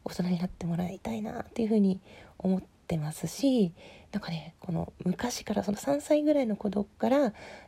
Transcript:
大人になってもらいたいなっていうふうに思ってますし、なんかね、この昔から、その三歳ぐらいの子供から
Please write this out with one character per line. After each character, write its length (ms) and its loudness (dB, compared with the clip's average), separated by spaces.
大 80 -6
人 100 -4
に 160 0
な 80 -2
っ 20 -8
て 160 -10
も 100 -2
ら 140 -2
い 100 -10
た 140 -8
い 80 -6
な 220 -6
っ 100 -20
て 80 -2
い 60 2
う 20 0
ふ 40 0
う 80 6
に 200 4
思 180 2
っ 60 -4
て 340 -6
ま 160 -4
す 140 -6
し、 480 2
な 100 -4
ん 20 -6
か 80 -10
ね、 280 -8
こ 140 -8
の 220 -4
昔 400 -2
か 80 -4
ら、 120 0
そ 60 -2
の 60 -2
三 240 -2
歳 220 2
ぐ 100 4
ら 80 4
い 60 2
の 100 0
子 140 -4
供 140 -2
か 260 -2
ら 240 4